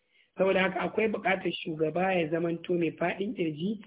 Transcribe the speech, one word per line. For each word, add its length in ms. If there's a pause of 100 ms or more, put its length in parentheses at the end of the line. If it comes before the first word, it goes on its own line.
(360)
Saboda 260
haka, 180
akwai 280
buƙatar 440 (120)
shugaba 540
ya 100
zamanto 480
mai 140
faɗin 460
ƙirji. 500